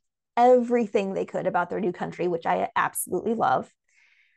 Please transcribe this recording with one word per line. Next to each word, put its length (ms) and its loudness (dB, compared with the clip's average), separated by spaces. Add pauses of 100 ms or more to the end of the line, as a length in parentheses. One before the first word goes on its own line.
(340)
everything 800 4
they 140 -4
could 200 -6
about 220 0
their 120 -4
new 120 0
country, 340 -6
which 200 -4
I 280 0
absolutely 600 -2
love. 360 0 (680)